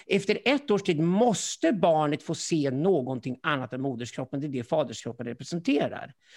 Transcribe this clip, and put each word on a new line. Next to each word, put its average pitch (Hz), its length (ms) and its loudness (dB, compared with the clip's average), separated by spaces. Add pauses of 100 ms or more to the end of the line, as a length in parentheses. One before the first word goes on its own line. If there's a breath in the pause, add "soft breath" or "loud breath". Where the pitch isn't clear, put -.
efter 196 380 2
ett 277 260 2
års 202 120 4
tid 165 180 2
måste 208 720 2
barnet 156 500 2
få 170 120 -4
se 147 360 0
någonting 131 720 0
annat 135 300 -2
än 131 80 -6
moderskroppen. 131 600 -6
Det 147 60 -6
är - 20 -4
det 127 160 -6
faderskroppen 120 600 -2
representerar. 160 880 -4 (240 soft breath)